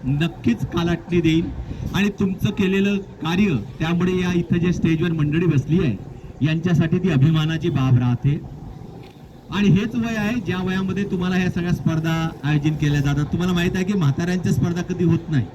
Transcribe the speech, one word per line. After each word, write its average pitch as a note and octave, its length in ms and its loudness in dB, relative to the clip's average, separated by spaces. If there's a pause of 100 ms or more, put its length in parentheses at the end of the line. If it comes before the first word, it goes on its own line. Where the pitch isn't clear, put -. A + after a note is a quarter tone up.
नक्कीच D3 600 0
कालाटणी E3+ 560 0
देईल E3 240 4 (480)
आणि G3+ 160 2
तुमचं G3 400 -2
केलेलं G3 480 0
कार्य F3+ 580 0 (240)
त्यामुळे F3 320 0
या F3+ 220 0
इथं F3 240 2
जे E3+ 160 2
स्टेजवर E3 380 2
मंडळी D#3 340 0
बसली D#3+ 380 2
आहे A2 140 0 (480)
यांच्यासाठी E3 540 2
ती F#3 100 2
अभिमानाची D#3+ 600 2
बाब C3 300 2
राहते. B2 420 0 (1120)
आणि G3+ 160 2
हेच G#3+ 280 4
वय A3+ 200 -2
आहे G#3+ 200 0
ज्या F3+ 280 -4
वयामध्ये F#3+ 400 -2
तुम्हाला F3+ 320 -2
ह्या F3+ 140 2
सगळ्या F3 220 -2
स्पर्धा E3 580 0 (140)
आयोजित D3 280 0
केल्या D3 300 0
जातात. C#3+ 240 0
तुम्हाला F3 280 -2
माहित F3 220 0
आहे F#3 80 0
की G3 100 -2
म्हाताऱ्यांच्या F3 580 0
स्पर्धा F3 300 0
कधी F3 220 -2
होत E3 260 2
नाही. C#3 260 0